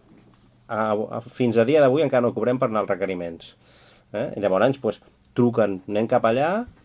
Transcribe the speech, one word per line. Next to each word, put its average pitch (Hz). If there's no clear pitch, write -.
a, 110
a, 107
fins 120
a 113
dia 147
d'avui 139
encara 127
no 110
cobrem 123
per 127
anar 107
als 95
requeriments. 87
Eh? 113
I 104
llavors, 101
pues, -
truquen, 117
anem 107
cap 120
allà 156